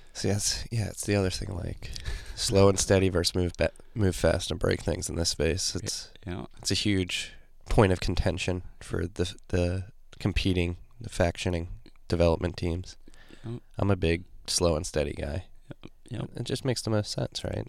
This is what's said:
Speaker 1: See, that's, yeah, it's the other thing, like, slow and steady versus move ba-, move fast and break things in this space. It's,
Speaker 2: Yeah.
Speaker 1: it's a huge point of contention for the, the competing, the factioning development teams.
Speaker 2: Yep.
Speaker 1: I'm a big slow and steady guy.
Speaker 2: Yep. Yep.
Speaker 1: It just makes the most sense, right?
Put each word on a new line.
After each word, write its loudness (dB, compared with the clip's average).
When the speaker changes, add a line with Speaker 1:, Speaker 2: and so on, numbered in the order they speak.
Speaker 1:
See, -2
that's, 0
yeah, -2
it's -8
the 2
other 4
thing, -6
like, -8
slow 6
and 4
steady 6
versus 2
move 2
ba-, 2
move 4
fast 2
and -6
break 0
things -2
in -6
this 0
space. 0
It's, -6
Speaker 2:
Yeah. -8
Speaker 1:
it's -4
a 0
huge 0
point 8
of -2
contention 0
for -4
the, -2
the 0
competing, 2
the -10
factioning 0
development 2
teams. -4
Speaker 2:
Yep. -8
Speaker 1:
I'm 2
a 4
big 2
slow 2
and -2
steady 0
guy. -6
Speaker 2:
Yep. -18
Yep. -6
Speaker 1:
It -6
just -4
makes 0
the -2
most 0
sense, -6
right? -4